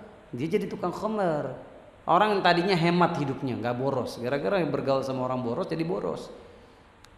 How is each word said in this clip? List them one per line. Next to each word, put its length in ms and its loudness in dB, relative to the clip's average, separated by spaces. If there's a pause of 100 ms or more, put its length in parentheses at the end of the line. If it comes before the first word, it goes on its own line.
(320)
dia 160 -4
jadi 160 0
tukang 300 -4
khamar. 640 -2 (500)
Orang 300 6
yang 80 -2
tadinya 260 4
hemat 480 4
hidupnya, 400 -4
nggak 160 -2
boros, 400 -2
gara-gara 480 0
bergaul 400 0
sama 240 -2
orang 160 -2
boros, 240 -2
jadi 160 -2
boros. 480 -4 (840)